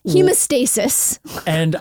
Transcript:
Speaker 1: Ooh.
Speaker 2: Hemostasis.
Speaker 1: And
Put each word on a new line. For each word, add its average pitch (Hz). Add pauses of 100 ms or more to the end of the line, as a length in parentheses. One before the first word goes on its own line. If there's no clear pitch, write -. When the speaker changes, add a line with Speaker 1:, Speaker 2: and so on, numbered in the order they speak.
Speaker 1:
Ooh. -
Speaker 2:
Hemostasis. 262 (280)
Speaker 1:
And 160